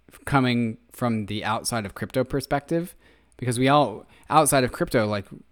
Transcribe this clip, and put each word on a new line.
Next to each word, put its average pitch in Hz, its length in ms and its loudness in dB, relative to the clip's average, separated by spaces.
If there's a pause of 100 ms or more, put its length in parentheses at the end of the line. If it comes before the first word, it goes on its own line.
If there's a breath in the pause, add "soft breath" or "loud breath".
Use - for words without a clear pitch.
(240)
coming 120 540 2 (140)
from 113 340 -2
the 104 180 -6
outside 110 400 -2
of 98 100 -10
crypto 127 280 -2
perspective 143 720 -4 (420 soft breath)
because 117 220 -4
we 131 100 2
all, 135 380 2 (240 soft breath)
outside 143 320 4
of 117 80 0
crypto, 127 360 0
like, 104 200 -4 (260)